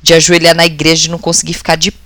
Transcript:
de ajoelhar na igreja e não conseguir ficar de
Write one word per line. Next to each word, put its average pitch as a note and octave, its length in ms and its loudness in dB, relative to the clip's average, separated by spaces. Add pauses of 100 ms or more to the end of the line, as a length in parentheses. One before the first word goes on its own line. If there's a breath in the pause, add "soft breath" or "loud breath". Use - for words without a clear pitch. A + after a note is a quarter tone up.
de - 100 0
ajoelhar E3 420 4
na E3 120 2
igreja D#3 420 0
e - 20 -6
não E3+ 80 -8
conseguir E3 360 -4
ficar E3 220 -2
de E3+ 140 -4 (160)